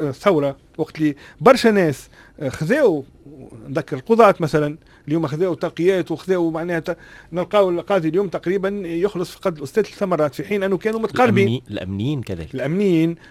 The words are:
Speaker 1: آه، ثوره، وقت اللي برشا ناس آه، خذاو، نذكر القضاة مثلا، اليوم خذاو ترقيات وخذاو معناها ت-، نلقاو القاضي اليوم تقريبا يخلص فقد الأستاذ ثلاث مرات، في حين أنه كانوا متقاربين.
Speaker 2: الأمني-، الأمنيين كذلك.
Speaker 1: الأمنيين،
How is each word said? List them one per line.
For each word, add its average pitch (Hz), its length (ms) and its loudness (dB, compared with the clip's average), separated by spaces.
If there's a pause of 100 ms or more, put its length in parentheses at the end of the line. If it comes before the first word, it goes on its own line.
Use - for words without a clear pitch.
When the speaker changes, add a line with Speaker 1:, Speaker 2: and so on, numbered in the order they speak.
Speaker 1:
آه، 143 80 -2
ثوره، 143 460 0 (220)
وقت 160 200 -6
اللي 151 160 0 (260)
برشا 240 280 6
ناس 185 400 2 (340)
آه، 139 60 -4
خذاو، 175 560 0 (640)
نذكر 139 280 -4
القضاة 220 440 6
مثلا، 151 360 0 (320)
اليوم 156 180 0
خذاو 156 280 -2
ترقيات 175 560 0
وخذاو 170 400 -2
معناها 165 280 -4
ت-، 170 180 -6 (360)
نلقاو 180 380 2
القاضي 175 380 0
اليوم 185 200 0
تقريبا 180 400 -2 (160)
يخلص 170 460 -4
فقد 170 280 -6
الأستاذ 147 240 -2
ثلاث - 200 -8
مرات، 156 320 0
في 147 100 -8
حين 202 180 -4
أنه 196 140 0
كانوا 220 240 -4
متقاربين. 226 480 2
Speaker 2:
الأمني-، 127 220 -4
الأمنيين 107 520 -4
كذلك. 85 320 -10
Speaker 1:
الأمنيين، 165 600 0 (160)